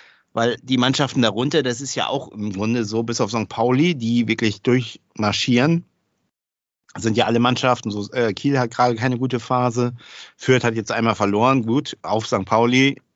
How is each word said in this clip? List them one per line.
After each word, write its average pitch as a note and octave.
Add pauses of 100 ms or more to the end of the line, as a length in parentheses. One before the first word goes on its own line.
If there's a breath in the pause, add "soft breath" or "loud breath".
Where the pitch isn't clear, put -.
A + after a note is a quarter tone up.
(340 soft breath)
Weil A#2
die B2+
Mannschaften B2+
darunter, B2
das B2
ist C#3
ja A#2+
auch C3+
im G#2
Grunde A2
so, A2
bis A#2
auf G2+
Sankt A2
Pauli, B2+
die A#2
wirklich A2
durchmarschieren, B2 (1120)
sind G#2+
ja A2+
alle A#2
Mannschaften, B2
so, G2+
äh, A#2
Kiel C#3+
hat A#2+
gerade B2
keine B2
gute B2+
Phase, B2 (420 loud breath)
Fürth B2+
hat A#2
jetzt A2
einmal A2+
verloren, G#2+
gut, A#2+
auf G#2+
Sankt G2
Pauli, B2 (160)